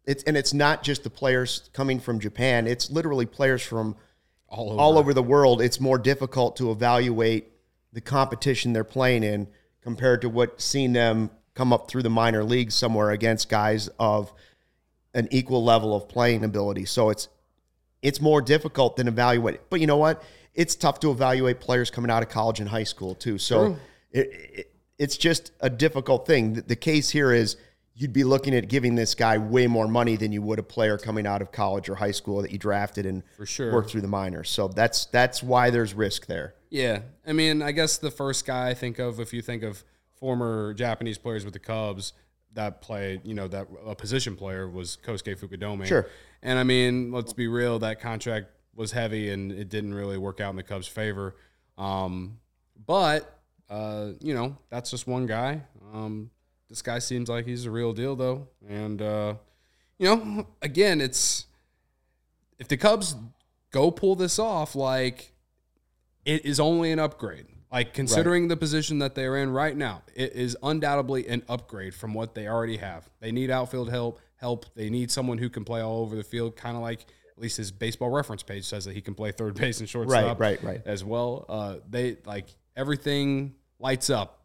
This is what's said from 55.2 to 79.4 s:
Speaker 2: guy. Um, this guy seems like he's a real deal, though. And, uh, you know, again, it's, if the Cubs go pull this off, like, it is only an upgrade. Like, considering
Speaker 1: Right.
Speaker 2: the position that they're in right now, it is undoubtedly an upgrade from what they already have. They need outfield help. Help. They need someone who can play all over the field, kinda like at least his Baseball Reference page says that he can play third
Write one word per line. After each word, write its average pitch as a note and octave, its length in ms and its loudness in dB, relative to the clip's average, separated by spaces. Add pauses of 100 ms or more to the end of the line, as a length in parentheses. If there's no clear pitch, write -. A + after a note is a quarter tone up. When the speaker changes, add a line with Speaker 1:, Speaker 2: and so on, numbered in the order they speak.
Speaker 2:
guy. B2+ 360 -4 (300)
Um, G#2+ 380 -10 (380)
this A2+ 120 -14
guy A#2+ 200 -6
seems A#2+ 280 -6
like A#2+ 160 -4
he's B2 220 -8
a A2+ 40 -6
real A#2 220 -2
deal, B2+ 240 -6
though. C3 320 -4 (180)
And, G#2 360 -6
uh, G#2+ 320 -2 (640)
you F#3 80 0
know, G#3+ 400 0 (160)
again, D#3 400 2
it's, - 420 -2 (1120)
if B2+ 100 -16
the C#3+ 100 0
Cubs G3 360 2 (560)
go C#3+ 200 4
pull F#3+ 260 2
this F3+ 220 -2
off, G3+ 360 -2
like, C3 580 -2 (920)
it D3+ 220 0
is D3 140 0
only E3 320 2
an D#3 60 0
upgrade. G#2+ 480 -6 (240)
Like, B2 240 -2
considering E3+ 500 2
Speaker 1:
Right. E3+ 60 0
Speaker 2:
the E3 60 0
position D3+ 440 -2
that C#3 140 -4
they're C3 220 -2
in C#3 140 -2
right C#3 260 -2
now, C3+ 260 -6 (120)
it B2+ 200 -4
is B2 280 -4
undoubtedly C#3+ 640 -2
an A#2+ 200 -4
upgrade G2 460 -8
from A2 200 -10
what A2+ 200 -8
they G#2+ 120 -10
already A#2 320 -2
have. F2+ 300 -14 (120)
They A2+ 120 -8
need B2+ 180 -2
outfield B2 400 -4
help. A#2+ 300 -6 (160)
Help. B2 380 -6
They G#2+ 160 -6
need A#2+ 200 -4
someone B2 280 -4
who B2 120 -4
can A2+ 140 -10
play A#2 160 -6
all A2+ 220 -4
over A2 140 -8
the G#2 80 -8
field, A#2 320 -6
kinda A#2+ 240 -10
like A#2 220 -10
at - 360 -20
least A2+ 180 -8
his G#2 160 -8
Baseball A2+ 380 -4
Reference C3 320 -4
page G2+ 220 -12
says G2 200 -10
that F#2+ 100 -12
he G#2 60 -10
can G2+ 140 -10
play G#2 180 -6
third G#2+ 220 -6